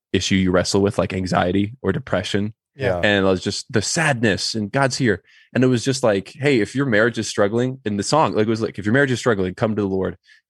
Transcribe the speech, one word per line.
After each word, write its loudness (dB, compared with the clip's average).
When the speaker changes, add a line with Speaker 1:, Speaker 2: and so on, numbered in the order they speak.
Speaker 1:
issue 0
you 2
wrestle 2
with, 0
like -2
anxiety 0
or 0
depression. -4
Speaker 2:
Yeah. -4
Speaker 3:
Yeah. -2
Speaker 1:
And 4
it 4
was 2
just -6
the 0
sadness 0
and -6
God's 0
here. 0
And 4
it 6
was 2
just -4
like, 0
"Hey, 2
if -2
your -2
marriage 2
is -4
struggling," -2
in -4
the -2
song, 2
like, 2
it 0
was -2
like, -6
"If -8
your 0
marriage 4
is -2
struggling, 0
come -2
to 0
the 0
Lord. -4